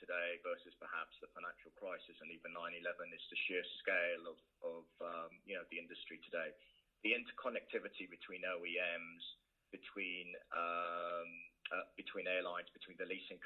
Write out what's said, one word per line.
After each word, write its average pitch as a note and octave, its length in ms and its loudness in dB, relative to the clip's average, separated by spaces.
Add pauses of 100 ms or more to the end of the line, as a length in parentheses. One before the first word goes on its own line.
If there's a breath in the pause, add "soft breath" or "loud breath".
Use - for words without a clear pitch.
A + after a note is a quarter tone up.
today F2 400 2
versus F2 400 -2
perhaps E2 400 -2
the F2+ 80 -12
financial F2 480 -8
crisis F2+ 400 -4
and E2 160 -8
even E2 160 -8
nine E2+ 240 -2
eleven E2+ 400 -2
is E2 160 -8
the - 160 0
sheer F2+ 160 4 (160)
scale E2+ 560 6
of, - 40 -16 (280)
of, E2 160 0 (160)
um, E2+ 340 -2 (140)
you G2 80 -2
know, F2 160 0
the E2+ 80 -2
industry E2+ 480 -6
today. E2 240 0 (560 loud breath)
The A2 80 8
interconnectivity A#2 960 0
between F#2 320 -6
O F2+ 240 2
E F2 80 0
Ms, E2+ 500 2 (460)
between, F2+ 640 -4 (160)
um, E2+ 800 2 (400)
uh, F2+ 240 2
between F#2+ 320 -2
airlines, F2+ 480 4
between F2 240 -12
the F2+ 80 0
leasing F#2 400 -4